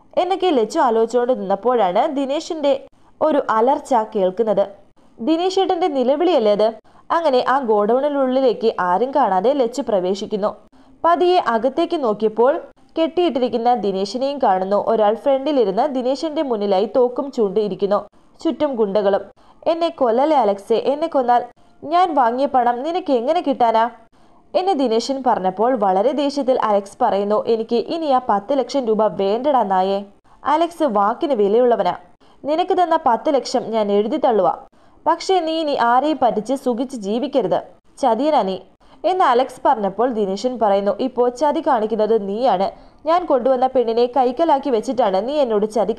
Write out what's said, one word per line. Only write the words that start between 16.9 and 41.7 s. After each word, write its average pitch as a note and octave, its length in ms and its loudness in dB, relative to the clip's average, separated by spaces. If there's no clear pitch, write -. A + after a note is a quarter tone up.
തോക്കും B3 340 0
ചൂണ്ടിയിരിക്കുന്നു. G3+ 800 -2
ചുറ്റും D4 340 -2
ഗുണ്ടകളും. G3+ 460 0
"എന്നെ E4 220 0
കൊല്ലല്ലേ C#4 480 0
അലക്സേ, G#3 400 0
എന്നെ D4 300 -2
കൊന്നാൽ B3 380 0
ഞാൻ E4+ 300 0
വാങ്ങിയ B3+ 320 2
പണം A#3+ 360 0
നിനക്ക് E4+ 300 -4
എങ്ങനെ C4+ 280 0
കിട്ടാനാ?" A#3 500 0
എന്ന് F#4 180 2
ദിനേശൻ C4 540 0
പറഞ്ഞപ്പോൾ G3+ 500 0
വളരെ G3+ 360 2
ദേഷ്യത്തിൽ C#4 500 0
അലക്സ് G3+ 380 -2
പറയുന്നു, G3+ 460 0
"എനിക്ക് A3+ 300 0
ഇനി D#4+ 300 -4
ആ B3+ 220 2
പത്ത് G#3 300 0
ലക്ഷം C4 280 -2
രൂപ G#3+ 200 2
വേണ്ടടാ A3 560 0
നായേ. G3 420 0
അലക്സ് E4 380 0
വാക്കിന് A#3+ 520 0
വിലയുള്ളവനാ. G#3 640 2
നിനക്ക് F4+ 380 0
തന്ന E4 240 2
പത്ത് A#3+ 280 0
ലക്ഷം A#3+ 360 -2
ഞാൻ G#3+ 220 -2
എഴുതി G#3+ 240 0
തള്ളുവാ. A3 400 2
പക്ഷേ E4+ 340 0
നീ D#4+ 120 -2
ഇനി D#4 280 -2
ആരെയും C4 420 2
പറ്റിച്ച് G#3+ 320 0
സുഖിച്ച് B3+ 420 -4
ജീവിക്കരുത്. G#3 640 -2
ചതിയനാ C4 440 2
നീ" F#3+ 160 -4
എന്ന് F#4 200 2
അലക്സ് C4 400 0
പറഞ്ഞപ്പോൾ A3+ 460 0
ദിനേശൻ G#3+ 520 -2
പറയുന്നു, G3+ 380 2
"ഇപ്പോ B3 280 0
ചതി D4 380 0
കാണിക്കുന്നത് G#3+ 640 0